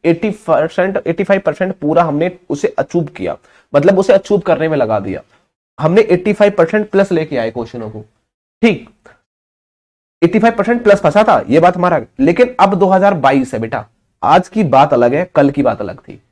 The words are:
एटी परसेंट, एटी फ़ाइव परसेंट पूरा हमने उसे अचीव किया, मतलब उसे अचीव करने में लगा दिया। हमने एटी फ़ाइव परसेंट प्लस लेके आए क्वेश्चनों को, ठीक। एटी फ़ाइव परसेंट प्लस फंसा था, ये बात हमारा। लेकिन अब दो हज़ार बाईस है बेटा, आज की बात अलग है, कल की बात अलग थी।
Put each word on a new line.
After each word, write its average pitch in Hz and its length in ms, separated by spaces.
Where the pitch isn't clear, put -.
एटी 170 260
परसेंट, 180 760
एटी 170 180
फ़ाइव 190 220
परसेंट 185 280
पूरा 160 280
हमने 165 360
उसे - 280
अचीव 170 260
किया, 90 320
मतलब 180 240
उसे 196 140
अचीव 196 260
करने 160 300
में 156 80
लगा 110 240
दिया। 98 200
हमने 165 200
एटी 180 320
फ़ाइव 202 260
परसेंट 214 320
प्लस 196 220
लेके 147 240
आए 113 140
क्वेश्चनों 113 400
को, 107 100
ठीक। 220 280
एटी 190 140
फ़ाइव 226 180
परसेंट 233 280
प्लस 202 160
फंसा 202 220
था, 196 260
ये 147 120
बात 180 160
हमारा। 170 240
लेकिन 175 400
अब 196 140
दो 190 120
हज़ार 190 280
बाईस 135 400
है 110 60
बेटा, 113 260
आज 175 260
की 220 160
बात 147 280
अलग 123 220
है, 175 200
कल 143 160
की 143 120
बात 110 180
अलग 92 180
थी। - 340